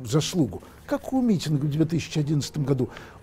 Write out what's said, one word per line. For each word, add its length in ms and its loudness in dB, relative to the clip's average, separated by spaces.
в 40 -10
заслугу. 560 0
Как 260 -4
у 100 2
митинга 440 2
в 40 0
две 140 2
тысячи 340 -2
одиннадцатом 460 0
году. 240 2